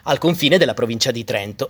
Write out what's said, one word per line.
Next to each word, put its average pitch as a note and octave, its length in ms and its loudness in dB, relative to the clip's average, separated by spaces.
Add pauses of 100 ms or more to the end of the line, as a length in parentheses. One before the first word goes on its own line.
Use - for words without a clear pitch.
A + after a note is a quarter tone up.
al C#3+ 140 0
confine E3 400 2
della C#3+ 160 4
provincia A#2 380 -2
di A#2 120 -6
Trento, G#2 460 -6